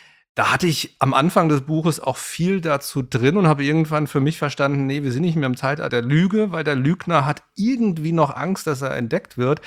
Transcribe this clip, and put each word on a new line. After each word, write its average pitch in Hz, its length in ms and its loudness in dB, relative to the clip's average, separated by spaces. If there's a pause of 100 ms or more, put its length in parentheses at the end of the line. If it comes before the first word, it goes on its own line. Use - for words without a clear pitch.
(340)
Da - 180 0
hatte 175 160 0
ich - 320 -4
am 135 140 2
Anfang 165 340 2
des 143 140 2
Buches 156 360 -2
auch - 180 -4
viel 185 440 -2
dazu 143 420 -2
drin 131 340 2
und 185 120 4
habe 143 160 2
irgendwann 151 420 2
für 143 140 0
mich 147 180 0
verstanden, 139 480 -2
nee, 143 160 -4
wir 139 80 -2
sind 127 120 -2
nicht 175 120 0
mehr 147 140 0
im 123 80 -2
Zeitalter 139 320 -4
der 120 200 0
Lüge, 190 440 2
weil 165 100 -4
der 147 140 -2
Lügner 151 500 0
hat 147 160 -4 (140)
irgendwie 196 560 0
noch 151 240 2
Angst, 185 320 -4
dass 135 120 -2
er 135 160 -4
entdeckt 120 400 -4
wird. 131 300 0